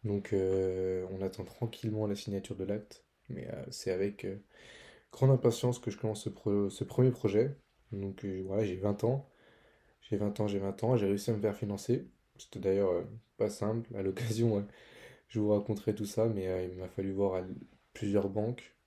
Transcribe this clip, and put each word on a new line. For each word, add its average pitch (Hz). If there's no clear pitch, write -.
Donc, 101
euh, 92
on 95
attend 95
tranquillement 107
la 101
signature 98
de 95
l'acte, 101
mais, -
euh, -
c'est -
avec, 98
euh, 95
grande 135
impatience 123
que -
je -
commence 107
ce 101
pro-, 101
ce -
premier 127
projet. 120
Donc, 98
euh, 95
voilà, 101
j'ai 92
vingt 101
ans. 131
J'ai -
vingt 104
ans, 104
j'ai 101
vingt 98
ans, 127
j'ai 104
réussi 101
à 113
me 104
faire 104
financer. 107
C'était -
d'ailleurs, 95
euh, 87
pas 107
simple. 113
À 98
l'occasion, 110
ouais, 101
je 110
vous 107
raconterai 104
tout 104
ça, 113
mais, 98
euh, 92
il 92
m'a 92
fallu 98
voir 95
à 90
l-, 92
plusieurs 101
banques. 107